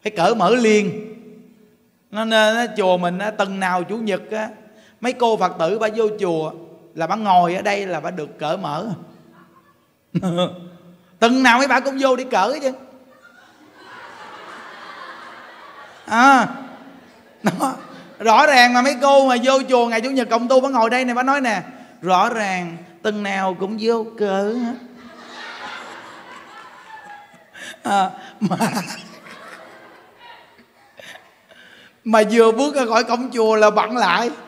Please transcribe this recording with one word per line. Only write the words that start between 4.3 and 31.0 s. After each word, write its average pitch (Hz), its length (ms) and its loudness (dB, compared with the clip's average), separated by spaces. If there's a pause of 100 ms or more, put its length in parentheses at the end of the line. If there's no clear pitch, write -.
á, 214 180 -6 (520)
mấy 247 120 -4
cô 233 240 0
Phật 180 220 -2
tử 175 200 0
bà 220 160 -2
vô 220 100 0 (140)
chùa 165 320 -4 (440)
là 160 120 -4
bà 185 80 -2
ngồi 180 400 4
ở - 60 -6
đây 202 260 -2
là 170 120 -6
bà 160 120 -8
được 156 280 -12
cởi 156 180 -4
mở. 165 300 -8 (1300)
<laughs> 170 80 -2 (960)
Tuần 254 240 2
nào 240 140 6
mấy 277 100 2
bà 254 120 2
cũng 269 200 -4
vô 269 160 2
đi 247 80 -6
cởi 233 360 0
chứ. 269 120 -4 (3250)
À, 240 420 6 (960)
đó. 254 320 -2 (440)
Rõ 226 280 6
ràng 247 260 6
mà 247 80 4
mấy 277 200 0
cô 277 260 6
mà 254 160 2
vô 269 260 2
chùa 240 180 4
ngày 226 140 -2
chủ 254 80 -4
nhật 262 200 -2
cộng 233 180 0
tu, 262 140 4
bà 269 80 -2
ngồi 233 200 2
đây 254 160 0
nè, 247 80 -4
bà 247 100 -2
nói 277 180 0
nè, 214 200 -2 (400)
"Rõ 185 280 2
ràng 185 480 -6 (240)
tuần 208 220 -4
nào 190 360 -4
cũng 196 220 -6
vô 226 240 -2 (120)
cởi 208 420 -2
hết." 233 140 -4 (3000)
À, 196 260 0 (300)
mà, 190 180 -2 (3500)